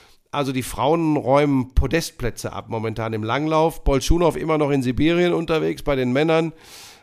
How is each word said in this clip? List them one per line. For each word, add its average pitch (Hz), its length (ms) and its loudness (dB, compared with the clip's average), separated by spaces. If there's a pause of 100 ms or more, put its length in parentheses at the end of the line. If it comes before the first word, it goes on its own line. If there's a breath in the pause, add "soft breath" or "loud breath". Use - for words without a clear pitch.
(320 loud breath)
Also 139 180 -2
die 131 140 -2
Frauen 156 520 0
räumen 135 600 2
Podestplätze 127 760 -2
ab 98 160 -12
momentan 110 440 -6
im 107 100 -4
Langlauf. 156 600 -2
Bolschunow 151 500 2
immer 156 240 -2
noch 143 140 2
in 139 100 2
Sibirien 170 500 2
unterwegs 165 520 -2
bei 143 100 0
den 127 180 0
Männern. 160 400 2 (500 loud breath)